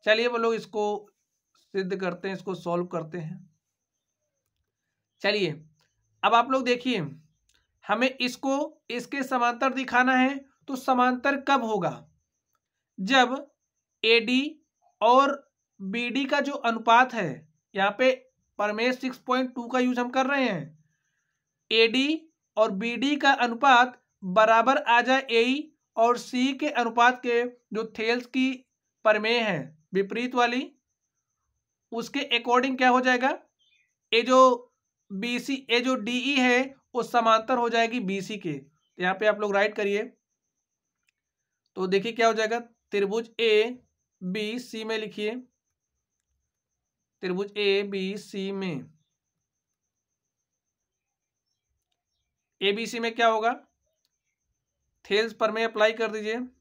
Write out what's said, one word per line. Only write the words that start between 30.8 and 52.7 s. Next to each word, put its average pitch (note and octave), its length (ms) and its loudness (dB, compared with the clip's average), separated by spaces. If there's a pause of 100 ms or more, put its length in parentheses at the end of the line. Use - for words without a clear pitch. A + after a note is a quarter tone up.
उसके A#3 280 -6 (140)
according B3 440 2
क्या B3+ 100 4
हो B3 120 4
जाएगा, B3+ 280 0 (840)
ये A3+ 100 4
जो B3+ 500 4 (380)
बीसी, A#3+ 440 -4 (160)
ये A#3+ 100 4
जो C4 160 0
डीई A#3+ 380 -4
है B3+ 400 2 (200)
वो A#3+ 80 -2
समांतर A3+ 560 2
हो A#3+ 100 0
जाएगी A#3 340 0
बीसी G3 360 -6
के। F3+ 140 -8
तो - 500 -14
यहाँ F#3 120 0
पे G3+ 120 0
आप G#3 140 2
लोग G#3 140 -4
राइट G#3 200 2
करिए, G3+ 280 -2 (1700)
तो F#3+ 100 -4
देखिए G3 260 0
क्या A3+ 140 0
हो A3+ 80 4
जाएगा, A3 240 -2 (340)
त्रिभुज G#3 380 -2 (100)
एबीसी A3 1400 -2
में A3 140 -4
लिखिए, G#3+ 360 -6 (1900)
त्रिभुज G3 360 -4
एबीसी G3 920 -2
में, F#3+ 320 -6 (3750)
एबीसी A3 400 -2